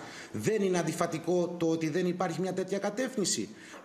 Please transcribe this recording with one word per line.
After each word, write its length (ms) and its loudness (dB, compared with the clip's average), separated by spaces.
Δεν 300 2
είναι 180 4
αντιφατικό 800 2
το 100 4
ότι 200 2
δεν 180 2
υπάρχει 340 0
μια 120 0
τέτοια 240 -2
κατεύθυνση; 720 -2